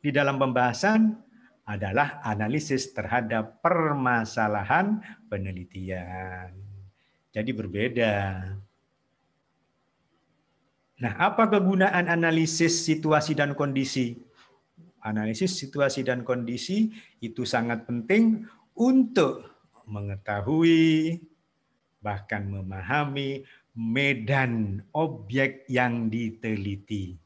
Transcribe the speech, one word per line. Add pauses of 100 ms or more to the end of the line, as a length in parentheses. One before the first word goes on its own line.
di
dalam
pembahasan (400)
adalah
analisis
terhadap
permasalahan (320)
penelitian. (800)
Jadi
berbeda. (3000)
Nah,
apa
kegunaan
analisis
situasi
dan
kondisi? (840)
Analisis
situasi
dan
kondisi (240)
itu
sangat
penting (240)
untuk (320)
mengetahui, (800)
bahkan
memahami (320)
medan (120)
objek
yang
diteliti.